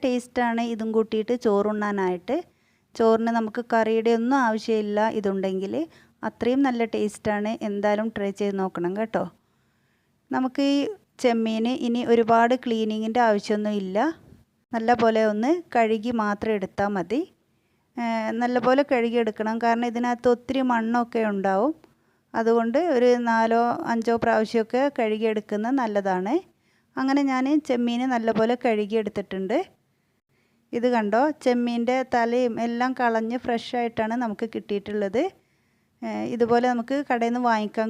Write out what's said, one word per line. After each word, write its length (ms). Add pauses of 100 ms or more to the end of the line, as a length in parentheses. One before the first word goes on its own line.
ടേസ്റ്റാണ് 580 (120)
ഇതും 220
കൂട്ടിയിട്ട് 380 (100)
ചോറുണ്ണാനായിട്ട്. 920 (640)
ചോറിന് 400
നമുക്ക് 240 (100)
കറിയുടെ 460
ഒന്നും 180 (100)
ആവശ്യമില്ല 540 (180)
ഇതുണ്ടെങ്കിൽ. 560 (540)
അത്രയും 400
നല്ല 160 (100)
ടേസ്റ്റാണ്. 560 (180)
എന്തായാലും 480
ട്രൈ 140 (100)
ചെയ്ത് 220
നോക്കണം 380
കേട്ടോ. 240 (1080)
നമുക്ക് 300 (100)
ഈ 40 (460)
ചെമ്മീന് 500 (140)
ഇനി 120 (120)
ഒരുപാട് 420 (100)
ക്ലീനിങ്ങിൻ്റെ 640
ആവശ്യമൊന്നും 540
ഇല്ല. 160 (760)
നല്ല 160 (120)
പോലെ 180 (120)
ഒന്ന് 200 (240)
കഴുകി 360 (120)
മാത്രം 340
എടുത്താൽ 380
മതി. 240 (800)
ഏ, 40 (380)
നല്ല 140 (100)
പോലെ 240
കഴുകിയെടുക്കണം. 720
കാരണം 280
ഇതിനകത്ത് 420
ഒത്തിരി 280 (100)
മണ്ണൊക്കെ 500 (120)
ഉണ്ടാവും. 380 (680)
അതുകൊണ്ട് 400 (180)
ഒരു 120 (200)
നാലോ 320 (320)
അഞ്ചോ 300
പ്രാവശ്യമൊക്കെ 600 (160)
കഴുകിയെടുക്കുന്നത് 840
നല്ലതാണ്. 540 (680)
അങ്ങനെ 300
ഞാൻ 140 (240)
ചെമ്മീന് 440
നല്ലപോലെ 420 (100)
കഴുകിയെടുത്തിട്ടുണ്ട്. 920 (1200)
ഇത് 160
കണ്ടോ, 280 (220)
ചെമ്മീൻ്റെ 520 (180)
തലയും 400 (120)
എല്ലാം 240 (100)
കളഞ്ഞ് 440
ഫ്രഷ് 360
ആയിട്ടാണ് 440
നമുക്ക് 300
കിട്ടിയിട്ടുള്ളത്. 680 (840)
ഏ, 20 (260)
ഇതുപോലെ 380
നമുക്ക് 260 (100)
കടയിൽ 240
നിന്ന് 160
വാങ്ങിക്കാൻ 420